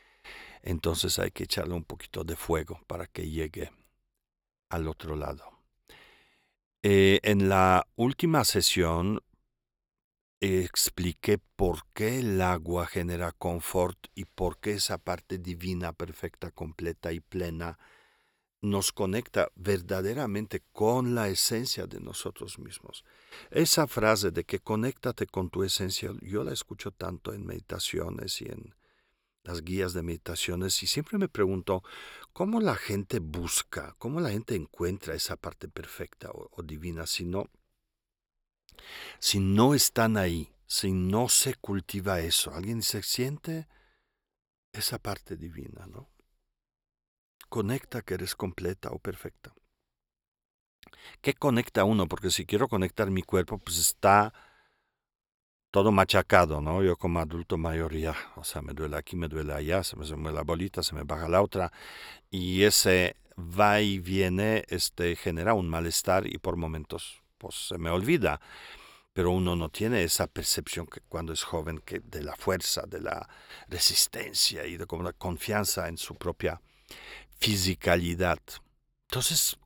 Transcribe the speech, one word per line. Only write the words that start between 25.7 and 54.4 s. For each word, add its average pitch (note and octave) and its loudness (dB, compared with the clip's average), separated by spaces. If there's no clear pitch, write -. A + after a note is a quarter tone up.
yo G2+ -4
la - -4
escucho - -10
tanto F2+ -10
en G2+ -10
meditaciones - -6
y A#1 -12
en - -14
las E2+ -8
guías F2+ -2
de F2 -4
meditaciones, F2 -4
y F#2+ -4
siempre - -2
me F#3+ 0
pregunto F#2+ 0
cómo G#3+ 0
la E3 2
gente G2 -4
busca, E2 -6
cómo C#3+ -4
la D3+ 0
gente G#2+ -4
encuentra F2 -4
esa D#2 -4
parte - -12
perfecta - -14
o, - -14
o - -14
divina D#2+ -6
si - -4
no, F2+ -4
si - 0
no G#2 6
están A2+ 4
ahí, E2+ 0
si - 0
no F#2+ 2
se - 2
cultiva G2 -4
eso. E2 -2
Alguien G#2 -6
se G#2 -4
siente D3+ -6
esa G#2+ -4
parte G2 -8
divina, D#2+ -14
¿no? - -20
Conecta A2+ -4
que - -6
eres F2+ -6
completa F#2 -6
o - -8
perfecta. - -14
¿Qué C#3 0
conecta A#2+ 2
a F#2+ 8
uno? G#2 4
Porque F2+ -2
si E2+ 0
quiero G#2 2
conectar G2 0
mi F#2 0
cuerpo, F#2+ 0
pues - -4
está G#2 6